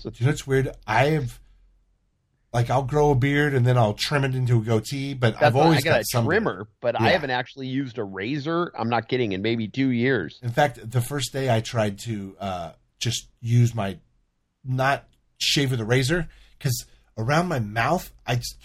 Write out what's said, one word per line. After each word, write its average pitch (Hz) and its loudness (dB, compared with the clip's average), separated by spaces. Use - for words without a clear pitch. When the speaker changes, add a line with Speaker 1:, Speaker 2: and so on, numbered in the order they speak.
Speaker 1:
you 120 -8
know 147 2
what's - -6
weird? 135 0
I 113 2
have, 139 -2
like, 120 0
I'll 131 2
grow 147 4
a 143 4
beard 143 2
and 123 4
then 127 4
I'll 110 4
trim 139 -4
it 131 -2
into 123 2
a 110 2
goatee, 135 -2
but 123 0
Speaker 2:
That's - 0
Speaker 1:
I've 147 4
Speaker 2:
what, 143 6
Speaker 1:
always 160 6
Speaker 2:
I - -4
got 160 0
Speaker 1:
got 123 4
Speaker 2:
a 104 -6
Speaker 1:
some 117 0
Speaker 2:
trimmer, 131 0
but 120 -2
I 113 2
Speaker 1:
Yeah. 147 6
Speaker 2:
haven't 151 0
actually 127 -4
used 131 -4
a 113 -4
razor. 139 -4
I'm 113 -2
not 117 0
kidding, 123 0
in 95 -4
maybe 113 0
two 131 0
years. 120 0
Speaker 1:
In 120 -4
fact, 127 -2
the 123 0
first 139 -6
day 135 0
I 113 2
tried 107 -4
to, 101 -8
uh, 90 -8
just - -4
use 117 4
my, 98 -4
not 131 0
shave 143 0
with 120 -2
a 107 -2
razor, 135 2
'cause - -2
around 147 2
my 156 -2
mouth, 117 -2
I 127 0
s-, - -6